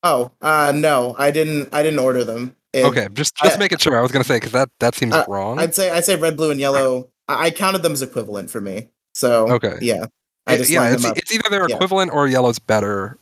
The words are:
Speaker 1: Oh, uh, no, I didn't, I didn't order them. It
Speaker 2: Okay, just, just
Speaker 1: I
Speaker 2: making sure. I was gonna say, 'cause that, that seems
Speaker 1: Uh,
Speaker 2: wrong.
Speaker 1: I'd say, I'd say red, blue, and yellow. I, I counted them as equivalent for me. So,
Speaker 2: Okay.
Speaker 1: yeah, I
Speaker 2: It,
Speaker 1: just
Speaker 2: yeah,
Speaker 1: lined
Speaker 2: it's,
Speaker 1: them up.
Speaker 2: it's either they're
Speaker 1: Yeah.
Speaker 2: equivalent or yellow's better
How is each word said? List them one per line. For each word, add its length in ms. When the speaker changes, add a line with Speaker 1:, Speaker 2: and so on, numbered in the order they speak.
Speaker 1:
Oh, 260
uh, 340
no, 440
I 120
didn't, 420
I 100
didn't 180
order 240
them. 300
It 140
Speaker 2:
Okay, 260
just, 240
just 200
Speaker 1:
I 20
Speaker 2:
making 200
sure. 200
I 20
was 100
gonna 140
say, 160
'cause 120
that, 160
that 140
seems 200
Speaker 1:
Uh, 140
Speaker 2:
wrong. 300
Speaker 1:
I'd 160
say, 160
I'd 140
say 120
red, 200
blue, 140
and 80
yellow. 500
I, 180
I 40
counted 320
them 100
as 100
equivalent 480
for 100
me. 280
So, 360
Speaker 2:
Okay. 300
Speaker 1:
yeah, 260
I 80
Speaker 2:
It, 40
Speaker 1:
just 120
Speaker 2:
yeah, 100
Speaker 1:
lined 140
Speaker 2:
it's, 80
Speaker 1:
them 100
up. 60
Speaker 2:
it's 160
either 160
they're 180
Speaker 1:
Yeah. 80
Speaker 2:
equivalent 360
or 140
yellow's 320
better 640